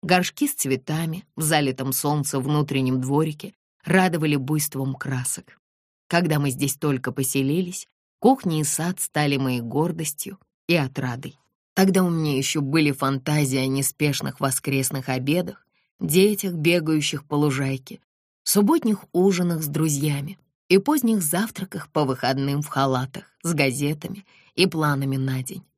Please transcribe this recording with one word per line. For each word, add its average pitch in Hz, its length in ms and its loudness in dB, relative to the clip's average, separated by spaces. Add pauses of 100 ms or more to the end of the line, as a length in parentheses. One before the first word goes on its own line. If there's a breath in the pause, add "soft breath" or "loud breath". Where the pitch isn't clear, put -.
Горшки 180 440 0
с - 80 -4
цветами 156 680 -4 (120)
в 165 60 -6
залитом 139 500 0
солнце 143 460 0
внутреннем 135 640 0
дворике 151 540 -2 (300)
радовали 165 520 2
буйством 135 580 -2
красок. - 640 -8 (500)
Когда 170 300 2
мы 143 120 2
здесь 139 260 -2
только 131 360 -2
поселились, 139 760 -2 (320)
кухня 185 400 2
и 151 40 0
сад 170 360 -4
стали 147 360 0
моей 127 240 0
гордостью 156 800 -4 (300)
и 170 80 4
отрадой. 127 640 -4 (360)
Тогда 190 300 4
у 175 60 2
меня 156 260 0
ещё 135 260 -2
были 147 300 2
фантазии 139 680 0
о 131 80 0
неспешных 139 760 -2
воскресных 135 680 -2
обедах, 143 580 -2 (340)
детях, 185 540 2
бегающих 156 720 0
по - 80 -6
лужайке, 135 680 0 (440)
субботних 214 680 2
ужинах 175 500 2
с 151 40 -4
друзьями 147 720 -2 (300)
и 190 100 6
поздних 226 440 2
завтраках 180 680 -4
по 151 140 0
выходным 135 580 0
в 143 60 -8
халатах, 131 560 -2 (180)
с 170 100 -2
газетами 143 720 -2 (300 soft breath)
и 180 120 4
планами 143 500 0
на 131 260 -2
день. - 220 -12 (140)